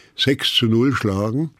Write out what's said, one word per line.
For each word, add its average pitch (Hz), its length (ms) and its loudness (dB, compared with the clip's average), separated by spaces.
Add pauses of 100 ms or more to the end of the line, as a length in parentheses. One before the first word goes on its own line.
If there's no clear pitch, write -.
(180)
sechs - 360 0
zu - 120 2
null 117 280 2
schlagen. 110 680 -2